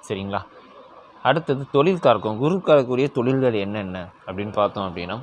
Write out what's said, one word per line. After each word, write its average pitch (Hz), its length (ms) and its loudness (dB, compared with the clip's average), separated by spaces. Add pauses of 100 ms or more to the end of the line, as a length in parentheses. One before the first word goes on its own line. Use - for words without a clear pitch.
சரிங்களா? 98 340 -6 (880)
அடுத்தது 139 320 -2 (160)
தொழில் 170 260 2
காரகம். 107 400 2
குரு 180 240 0
காரக்கூடிய 131 380 4 (100)
தொழில்கள் 127 480 2
என்னென்ன 95 420 -8 (200)
அப்படின்னு 101 340 -6
பார்த்தோம் 101 280 0
அப்படின்னா 87 340 -8